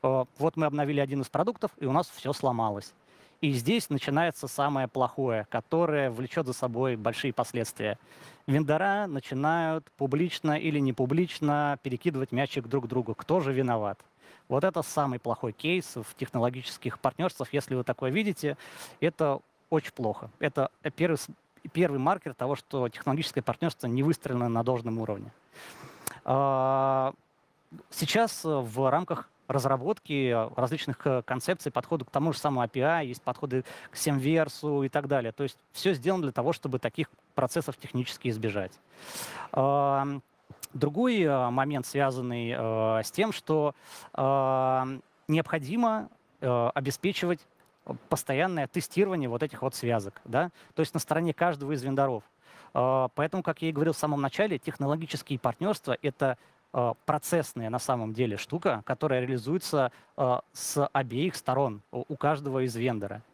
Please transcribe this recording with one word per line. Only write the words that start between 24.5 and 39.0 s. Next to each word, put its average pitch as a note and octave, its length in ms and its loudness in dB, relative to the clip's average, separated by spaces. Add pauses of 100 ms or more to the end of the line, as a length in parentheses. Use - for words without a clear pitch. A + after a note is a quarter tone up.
должном A#2 360 0
уровне. G#2+ 320 -6 (920)
А, C3+ 880 4 (760)
сейчас, - 540 0
э, D#3+ 40 0
в C3 420 2
рамках - 380 0 (180)
разработки, C3+ 840 0
э, A2+ 260 2
различных, B2+ 500 -2
э, B2+ 180 4
концепций, C3 460 -2
подходов C3 380 -2
к - 20 -20
тому D3 220 2
же - 60 -4
самому C3+ 220 0
A A#2 60 2
P B2+ 160 -2
I, D#3 240 2
есть A#2+ 160 -10
подходы B2+ 400 -2 (280)
к - 60 -14
Семверсу D3 840 2
и C3 60 0
так C#3+ 180 0
далее. B2 240 0
То - 120 -6
есть - 140 -6 (160)
всё F#3+ 200 0
сделано E3 300 0
для C3+ 100 -2
того, C3+ 200 0
чтобы C3 260 -4
таких - 280 -2 (280)
процессов C#3 420 0
технически - 520 -4
избежать. G#2 440 -2 (800)